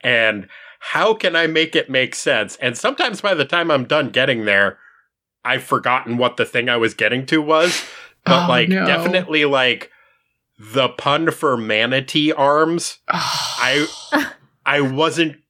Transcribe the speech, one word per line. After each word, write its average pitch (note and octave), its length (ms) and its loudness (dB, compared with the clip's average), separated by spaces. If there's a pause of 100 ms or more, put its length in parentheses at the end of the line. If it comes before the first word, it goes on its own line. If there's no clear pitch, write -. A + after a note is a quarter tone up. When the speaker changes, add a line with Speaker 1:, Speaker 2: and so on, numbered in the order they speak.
Speaker 1:
And A2 460 0 (320)
how F#3+ 320 0
can F3 240 0
I E3 120 2
make D#3+ 280 0
it C#3 140 0
make B2+ 240 0
sense?" A2 420 -2
And B2+ 220 -4
sometimes A#3+ 420 -2
by G3 140 0
the D3 100 0
time E3+ 260 0
I'm C3+ 140 2
done D3 240 0
getting A#2+ 380 0
there, G2 320 2 (680)
I've C3 200 -2
forgotten B2+ 520 -2
what B2 220 0
the A2+ 80 0
thing B2 240 -2
I A#2+ 80 0
was A2+ 160 0
getting B2 320 -2
to D#3+ 160 2
was. D#3 420 2 (400)
But, F3 220 4
Speaker 2:
Oh, - 20 0
Speaker 1:
like, B2 220 4
Speaker 2:
no. F#3+ 160 0
Speaker 1:
definitely, E3 580 0
like, B2+ 460 0 (680)
the A#2+ 300 -2
pun D3+ 420 0
for C#3 280 -2
manatee C3 760 0
arms, D3+ 720 0
Speaker 2:
<sighs> - 40 -10
Speaker 1:
I, D3 800 0 (760)
I C#3+ 160 2
wasn't D3 560 0 (140)